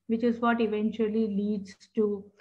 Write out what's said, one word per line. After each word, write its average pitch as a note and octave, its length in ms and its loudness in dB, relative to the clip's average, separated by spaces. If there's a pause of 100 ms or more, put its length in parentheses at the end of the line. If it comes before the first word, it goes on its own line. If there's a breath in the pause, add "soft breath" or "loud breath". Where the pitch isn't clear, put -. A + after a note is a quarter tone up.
which A3+ 160 0
is A#3 160 0
what A#3 200 2
eventually G#3+ 680 0
leads G3+ 480 -4 (180)
to G#3 300 0 (160 soft breath)